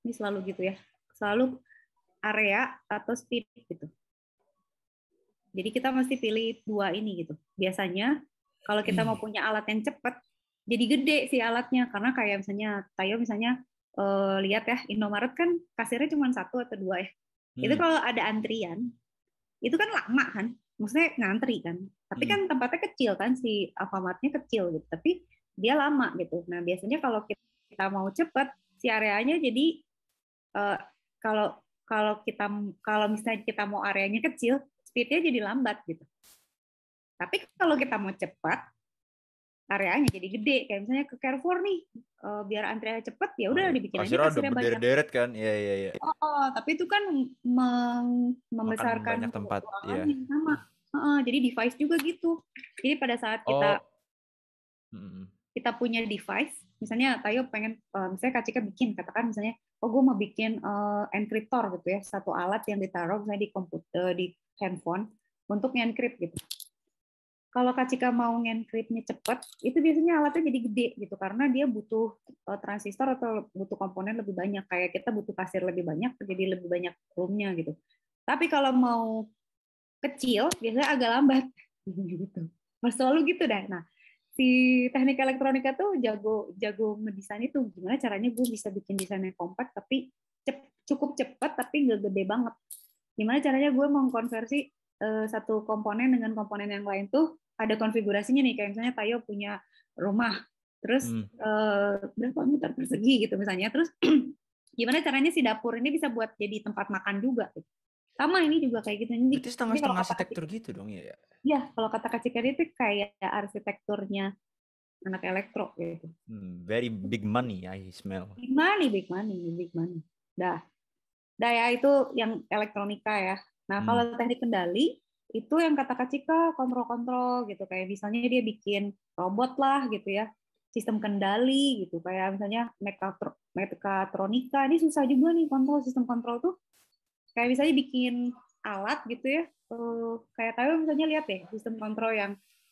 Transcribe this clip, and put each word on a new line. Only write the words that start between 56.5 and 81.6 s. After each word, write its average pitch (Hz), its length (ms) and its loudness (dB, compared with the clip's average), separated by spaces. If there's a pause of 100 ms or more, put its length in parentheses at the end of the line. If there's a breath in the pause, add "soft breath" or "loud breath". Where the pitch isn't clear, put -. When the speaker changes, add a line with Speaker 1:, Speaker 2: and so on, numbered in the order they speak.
Speaker 1:
misalnya 247 420 0
Tayo 233 260 0
pengen, 220 300 -6
eh, 190 320 -6
misalnya 190 240 -2
Kak 240 140 -2
Cika 240 160 -2
bikin, 214 320 -2
katakan 226 340 -2
misalnya, 214 240 -4 (300)
"Oh, 233 80 0
gue 247 100 4
mau 262 160 8
bikin, 220 400 -2
eh, 208 560 -2
encryptor," 214 640 -2
gitu 175 140 -6
ya, 196 100 0
satu 196 320 -6
alat 190 320 0
yang 208 140 -2
ditaruh 196 420 -2
misalnya 208 220 -4
di 208 80 -4
komputer, 180 640 -4
di 180 120 -2 (300)
handphone 185 540 -4 (360)
untuk 208 240 0
nge-encrypt 240 500 -2
gitu. 170 180 -6 (1120)
Kalau 247 240 2
Kak 254 160 0
Cika 254 240 0
mau 233 260 2
nge-encrypt-nya 226 640 -4
cepet, 240 340 -4 (240)
itu 262 140 0
biasanya 320 440 4
alatnya 294 260 2
jadi 262 160 0
gede 233 240 0 (120)
gitu, 202 180 -10
karena 208 320 0
dia 254 180 4
butuh, 220 480 -2 (320)
eh, 202 140 -6
transistor 208 500 -4
atau 240 400 -2
butuh 190 240 -6
komponen 190 400 -4
lebih 208 180 -6
banyak. 190 320 -4
Kayak 175 300 -2
kita - 160 -4
butuh 208 240 -4
kasir 180 300 -4
lebih 180 180 -2
banyak, 170 360 -2
jadi 190 360 -2
lebih 180 160 -10
banyak 175 240 -2 (180)
room-nya 196 420 -2
gitu. 165 180 -4 (500)
Tapi 294 240 0
kalau 277 260 4
mau 226 540 2 (720)
kecil, 269 560 0
biasanya 226 360 0
agak 247 200 4
lambat 262 340 6 (420 soft breath)